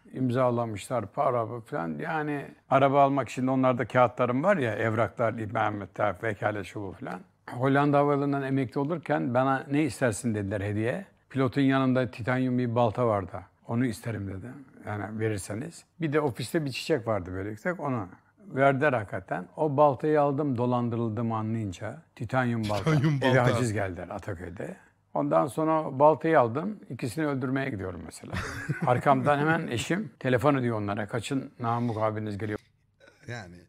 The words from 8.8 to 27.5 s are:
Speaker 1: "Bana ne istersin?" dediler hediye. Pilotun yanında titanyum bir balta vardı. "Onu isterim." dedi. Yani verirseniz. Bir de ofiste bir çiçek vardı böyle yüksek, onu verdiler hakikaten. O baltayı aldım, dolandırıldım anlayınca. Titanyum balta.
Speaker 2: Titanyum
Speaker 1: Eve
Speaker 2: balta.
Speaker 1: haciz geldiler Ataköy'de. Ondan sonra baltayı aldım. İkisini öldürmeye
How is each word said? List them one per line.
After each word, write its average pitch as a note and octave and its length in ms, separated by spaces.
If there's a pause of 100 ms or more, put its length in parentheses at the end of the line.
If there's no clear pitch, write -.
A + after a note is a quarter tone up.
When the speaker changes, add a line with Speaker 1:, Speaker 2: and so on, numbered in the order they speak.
Speaker 1:
"Bana C3 360
ne D3 140
istersin?" A#2+ 500
dediler G2+ 260
hediye. A2 460 (240)
Pilotun C3 300
yanında C3 500
titanyum B2+ 480
bir B2 160
balta A#2+ 320
vardı. G2+ 360 (240)
"Onu A#2+ 200
isterim." G#2 420
dedi. F#2+ 180 (400)
Yani G#2 340
verirseniz. A2 640 (160)
Bir D#3 120
de D3+ 80
ofiste D3 440
bir C3+ 60
çiçek A#2+ 360
vardı F#2+ 260
böyle F#2+ 180
yüksek, F3 300
onu B2 280 (380)
verdiler C#3 460
hakikaten. A#2 640
O D#3 200
baltayı D3 440
aldım, C#3+ 380
dolandırıldım A#2 760
anlayınca. A2 680 (140)
Titanyum A#2 520
balta. G#2 160
Speaker 2:
Titanyum D3+ 380
Speaker 1:
Eve C3 160
Speaker 2:
balta. B2 160
Speaker 1:
haciz A#2 180
geldiler F#2 360
Ataköy'de. F#2 680 (380)
Ondan D#3 320
sonra D#3 520
baltayı D#3 420
aldım. D3+ 400 (100)
İkisini D3 360
öldürmeye C3+ 440